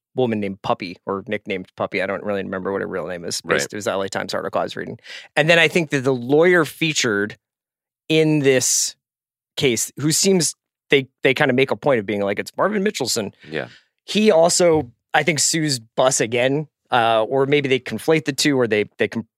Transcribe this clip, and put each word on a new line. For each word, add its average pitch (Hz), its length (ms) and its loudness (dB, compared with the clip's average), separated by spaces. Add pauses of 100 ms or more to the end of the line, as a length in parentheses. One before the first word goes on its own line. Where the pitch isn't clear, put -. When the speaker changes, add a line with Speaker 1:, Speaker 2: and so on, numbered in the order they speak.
(140)
Speaker 1:
woman 117 280 0
named 98 200 -8
Puppy, 98 440 -6
or 98 200 -6
nicknamed 101 520 -8
Puppy. 98 240 -4
I 95 40 -2
don't 98 160 -6
really 101 220 -4
remember 95 300 -6
what 98 80 -4
her 98 60 -6
real 90 200 -8
name 87 160 -10
is. 95 220 -8
Speaker 2:
Right. 78 160 0
Speaker 1:
It - 120 -8
was 101 120 -10
the 110 60 -2
L 95 100 -4
A 98 80 -4
Times 98 240 -6
article - 260 -4
I 87 60 0
was - 100 -10
reading. - 240 -10 (360)
And 151 140 4
then 170 80 6
I 160 100 6
think 160 240 0
that 139 100 0
the 135 120 2
lawyer 151 520 4
featured 110 720 -2 (720)
in 156 300 4
this 135 560 2 (600)
case, 120 440 0
who 151 120 0
seems, 185 420 2 (360)
they, 139 180 2 (160)
they 135 100 4
kinda 135 200 2
make 131 180 2
a 113 40 0
point 127 240 0
of 101 60 -6
being 101 160 -4
like, 101 160 -2
"It's 101 200 -8
Marvin 190 260 -2
Mitchelson." 117 500 -4 (160)
Speaker 2:
Yeah. 69 200 -8 (360)
Speaker 1:
He 214 260 2
also, 165 600 4 (220)
I 151 100 2
think, 151 160 0
sues 156 400 0
Buss 131 400 0
again, 131 480 0 (240)
uh, 113 320 4
or 135 220 0
maybe 139 240 0
they 127 100 2
conflate 151 460 -2
the 147 80 -2
two, 139 260 2
or 120 80 2
they, 104 300 0
they 110 100 0
com-, 110 200 -8 (100)